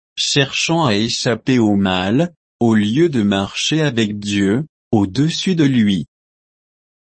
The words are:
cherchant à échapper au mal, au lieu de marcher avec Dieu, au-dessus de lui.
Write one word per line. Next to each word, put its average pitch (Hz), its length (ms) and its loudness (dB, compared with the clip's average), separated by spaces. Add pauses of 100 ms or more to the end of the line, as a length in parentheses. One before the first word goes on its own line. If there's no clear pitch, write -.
(180)
cherchant 156 680 -2
à 110 120 2
échapper 120 640 -2
au 107 180 4
mal, 98 580 0 (260)
au 117 140 4
lieu 110 340 2
de 131 140 0
marcher 101 580 -2
avec 113 380 -2
Dieu, 101 480 -2 (240)
au-dessus 131 640 0
de 160 100 2
lui. 104 420 2 (960)